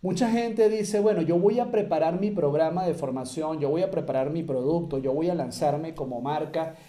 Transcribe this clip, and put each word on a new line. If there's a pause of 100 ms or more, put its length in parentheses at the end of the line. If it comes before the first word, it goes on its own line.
Mucha
gente
dice,
"Bueno,
yo
voy
a
preparar
mi
programa
de
formación,
yo
voy
a
preparar
mi
producto,
yo
voy
a
lanzarme
como
marca, (120)